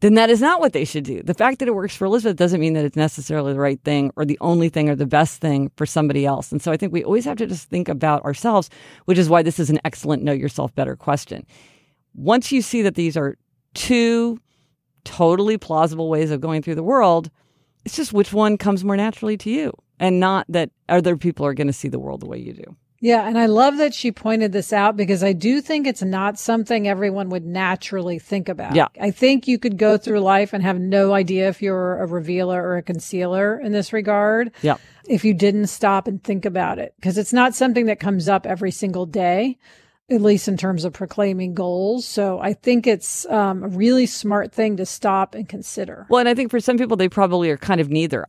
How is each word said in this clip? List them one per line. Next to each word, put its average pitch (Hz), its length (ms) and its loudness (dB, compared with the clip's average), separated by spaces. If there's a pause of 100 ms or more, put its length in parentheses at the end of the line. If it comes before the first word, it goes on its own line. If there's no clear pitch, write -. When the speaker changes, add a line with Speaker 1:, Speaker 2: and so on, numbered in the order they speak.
Speaker 1:
then 208 140 8
that 226 140 8
is 226 120 6
not 339 180 4
what 311 140 2
they 143 100 0
should 147 220 -6
do. 127 180 -8
The - 100 -2
fact 247 260 0
that 247 100 -2
it 233 40 2
works 196 220 -6
for - 80 -6
Elizabeth 214 320 2
doesn't 175 240 2
mean 160 140 2
that 156 100 0
it's 147 140 -2
necessarily 151 560 -2
the 135 80 -2
right 139 240 0
thing 143 320 0
or 151 80 -2
the 147 160 -2
only 170 260 4
thing 151 220 0
or 143 60 0
the 143 100 -2
best 147 340 2
thing 143 380 -2
for 151 80 -4
somebody 143 400 0
else. 139 260 -2
And 151 100 -4
so 165 120 -2
I - 20 0
think 190 160 -4
we 170 140 -2
always 226 180 0
have 269 140 -6
to 226 100 -4
just 175 220 -10
think 180 180 -4
about 147 380 0
ourselves, 196 440 0 (360)
which 185 120 2
is 175 120 4
why 165 140 6
this 160 160 -2
is 151 100 0
an 156 160 2
excellent - 380 -4
Know 147 100 0
Yourself 135 420 -4
Better 131 220 -4
question. - 480 -6 (680)
Once 214 380 0
you 269 100 2
see 233 200 -2
that 196 140 0
these 165 200 -2
are 143 220 -2 (360)
two 233 640 2 (680)
totally 190 520 2
plausible 160 520 -2
ways 156 220 0
of 139 100 -4
going 160 200 -2
through 160 140 -6
the 160 80 -6
world, 180 460 2 (560)
it's - 100 -10
just 311 160 -6
which 202 220 0
one 208 240 2
comes 196 260 -2
more 196 140 0
naturally 214 400 -4
to 214 120 -8
you, 285 220 -4 (300)
and 185 180 2
not 190 300 0
that 165 200 -2 (200)
other 175 260 2
people 156 300 -2
are 143 80 0
gonna 143 180 -2
see - 160 -6
the 131 100 -6
world 131 220 -10
the - 80 -14
way - 120 -12
you 117 120 -14
do. - 240 -20 (260)
Speaker 2:
Yeah, 233 260 4
and 226 100 -2
I 233 80 2
love 247 320 4
that 294 160 0
she 247 180 -4
pointed 220 400 -2
this 196 220 -4
out, 208 240 2
because 190 240 0
I 196 120 2
do 220 280 0
think 302 240 -2
it's 254 160 -4
not 190 380 -4
something 226 480 0
everyone 196 420 -2
would 180 160 -6
naturally 180 720 -4
think 196 320 -6
about. - 240 -6
Speaker 1:
Yeah. 156 140 4 (120)
Speaker 2:
I 202 120 -2
think 262 360 2
you 247 120 2
could 208 180 -4
go 214 200 4
through 208 240 -2
life 196 320 2
and 196 100 -2
have 180 160 0
no 196 340 2
idea 190 360 0
if 180 120 -6
you're 185 400 -2
a 185 60 -4
revealer 180 560 -2
or 180 140 -2
a 175 40 -4
concealer 185 800 -2
in 226 140 -4
this 208 200 -2
regard. 214 560 0 (140)
Speaker 1:
Yeah. 147 140 2 (300)
Speaker 2:
If 233 180 0
you 214 100 4
didn't 202 320 2
stop 196 400 0
and 196 160 -6
think 196 220 -4
about 180 340 -2
it, - 200 -10
'cause 185 180 -2
it's 208 160 -4
not 247 200 4
something 247 340 2
that 208 120 0
comes 190 300 -2
up 190 180 2
every 185 240 -4
single 180 340 -4
day, 185 520 0 (520)
at 233 120 2
least 208 260 4
in 196 80 0
terms 180 300 -2
of 170 80 -4
proclaiming 185 600 -4
goals. 190 500 -2
So 190 340 -2
I 202 140 -2
think 240 320 0
it's, - 400 -2
um, 196 380 0
a 190 40 -6
really 233 380 2
smart 208 480 -2
thing 220 240 0
to 185 80 -6
stop 190 480 -2
and 214 160 -10
consider. 196 600 -12
Speaker 1:
Well, 247 100 6
and 240 100 4
I 240 60 4
think 247 160 -4
for 247 80 0
some 240 180 0
people, 233 180 0
they 185 140 2
probably 180 400 2
are 143 80 0
kind 180 240 0
of 147 80 0
neither. 151 400 -2